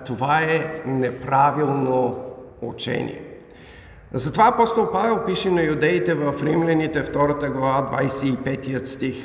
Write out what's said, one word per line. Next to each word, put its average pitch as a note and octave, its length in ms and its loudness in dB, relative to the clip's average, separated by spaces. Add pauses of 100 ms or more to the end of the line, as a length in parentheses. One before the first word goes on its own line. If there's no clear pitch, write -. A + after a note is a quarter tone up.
това C3+ 360 2
е D#3+ 440 0
неправилно C3+ 1300 2 (420)
учение. A#2 600 -6 (920)
Затова D3 340 2
апостол A3+ 440 2
Павел G#3 340 0
пише F#3 260 0
на F3 120 4
юдеите D#3+ 500 2
в C#3+ 300 0
Римляните, D#3 600 2
втората D3+ 460 0
глава, C3+ 320 0
двайсет C3+ 480 0
и B2 80 0
петият C3+ 500 -4
стих: C3 380 -4